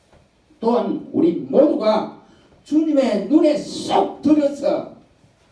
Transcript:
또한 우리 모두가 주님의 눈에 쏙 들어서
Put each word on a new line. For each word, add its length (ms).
또한 540
우리 220
모두가 840
주님의 640
눈에 280
쏙 640
들어서 720